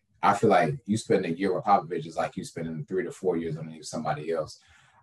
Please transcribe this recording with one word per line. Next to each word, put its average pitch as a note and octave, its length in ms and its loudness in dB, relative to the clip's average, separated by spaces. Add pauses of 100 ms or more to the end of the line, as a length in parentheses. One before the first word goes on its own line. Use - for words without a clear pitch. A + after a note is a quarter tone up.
(200)
I G2 140 4
feel G#2 160 4
like F2+ 340 4
you G2+ 120 0
spend F#2+ 300 2
a E2 120 -4
year F#2+ 160 0
with F2+ 80 -2
Popovich F2 420 2
is D#2+ 120 -12
like D#2+ 200 -4
you F2 60 -8
spending D#2+ 460 -8
three F#2 160 -2
to E2 80 -8
four F2 240 0
years E2 200 -4
underneath D#2 280 -12
somebody D#2 480 -4
else. D#2 260 -4 (440)